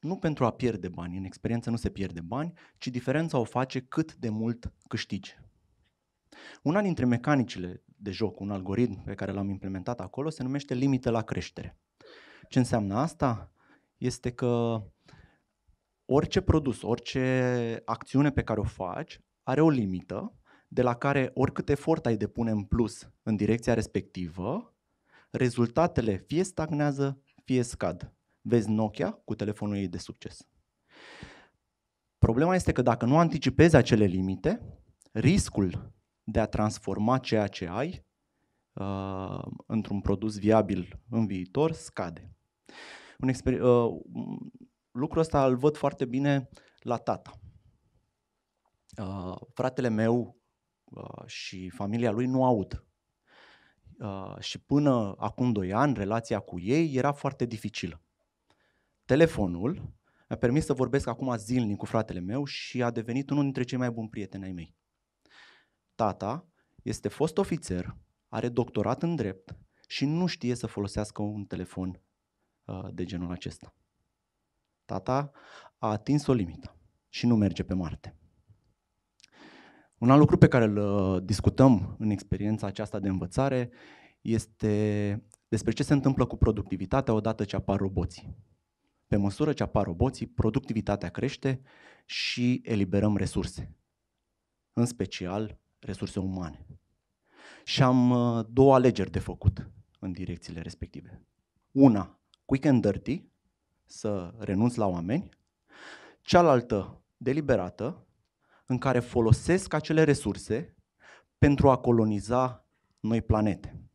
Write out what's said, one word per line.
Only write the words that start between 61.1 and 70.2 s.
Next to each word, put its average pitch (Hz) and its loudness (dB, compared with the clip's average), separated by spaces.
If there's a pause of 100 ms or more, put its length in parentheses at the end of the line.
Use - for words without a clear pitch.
zilnic 107 -2
cu - -8
fratele 107 -2
meu 117 -6
și - -6
a 120 0
devenit 120 -6
unul 143 0
dintre 131 -2
cei 123 -6
mai 123 -2
buni 113 -8
prieteni 95 -10
ai 95 -10
mei. 85 -12 (1200)
Tata 107 -4 (360)
este 110 -6
fost 156 -2
ofițer, 156 -4 (300)
are 113 -4
doctorat 120 -2
în 170 -2
drept 104 -6 (300)
și - -4
nu 165 0